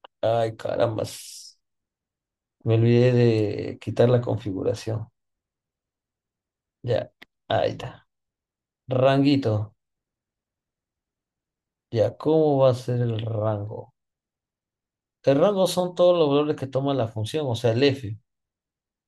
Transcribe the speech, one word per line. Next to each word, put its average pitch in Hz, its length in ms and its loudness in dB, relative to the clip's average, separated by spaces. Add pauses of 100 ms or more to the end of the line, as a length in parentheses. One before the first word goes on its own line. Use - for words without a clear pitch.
(220)
Ay, 113 360 0
carambas. - 1000 -6 (1040)
Me 113 120 2
olvidé 120 380 4
de 110 680 0
quitar 120 300 2
la 123 120 4
configuración. 107 880 -6 (1700)
Ya, - 280 -4 (360)
ahí 62 240 0
está. - 360 -14 (800)
Ranguito. 127 880 2 (2250)
Ya, 113 260 0
¿cómo 151 420 2
va 135 100 6
a 123 60 2
ser 123 260 -4
el 117 200 -2
rango? 107 720 -6 (1300)
El 139 160 4
rango 190 280 2
son 180 280 -4
todos 180 220 4
los 156 120 2
valores 147 260 0
que 135 120 -8
toma 139 260 -2
la 120 140 -2
función, 135 400 -6
o 113 80 -2
sea, 113 160 0
el 120 120 2
f. 113 340 0 (920)